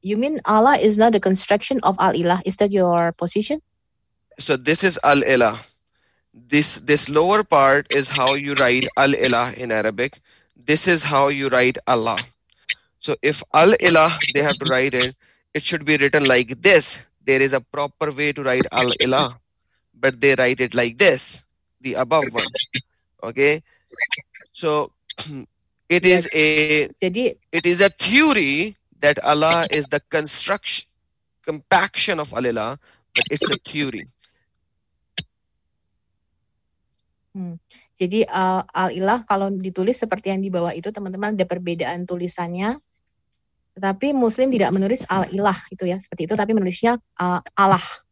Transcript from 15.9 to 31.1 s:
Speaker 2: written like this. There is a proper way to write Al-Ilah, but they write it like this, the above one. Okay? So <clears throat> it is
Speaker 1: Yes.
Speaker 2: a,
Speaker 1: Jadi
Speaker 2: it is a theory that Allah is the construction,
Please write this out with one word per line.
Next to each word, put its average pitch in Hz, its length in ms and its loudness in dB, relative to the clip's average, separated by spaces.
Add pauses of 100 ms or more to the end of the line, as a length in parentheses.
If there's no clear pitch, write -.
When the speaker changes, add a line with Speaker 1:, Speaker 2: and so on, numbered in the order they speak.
Speaker 2:
written 143 280 0
like 127 360 0
this. 175 440 2 (200)
There 135 160 0
is 135 120 0
a 131 80 -2
proper 143 500 -8
way 147 220 -4
to 143 100 -10
write 127 280 0
Al-Ilah, 127 680 0 (560)
but 127 280 -2
they 139 140 4
write 127 240 0
it 123 140 -4
like 120 240 -2
this, 147 480 0 (360)
the 127 140 -8
above 127 380 -2
one. - 220 2 (680)
Okay? 139 380 0 (880)
So 151 400 -4 (260)
<clears throat> - 720 -16
it 175 160 2
is 180 220 4
Speaker 1:
Yes. - 60 -8
Speaker 2:
a, 151 560 2 (120)
Speaker 1:
Jadi 202 360 -2 (140)
Speaker 2:
it 165 140 0
is 175 160 2
a 196 80 6
theory 202 840 0 (240)
that 147 240 2
Allah 160 480 2
is 151 180 -2
the 147 100 -2 (120)
construction, - 760 -4 (560)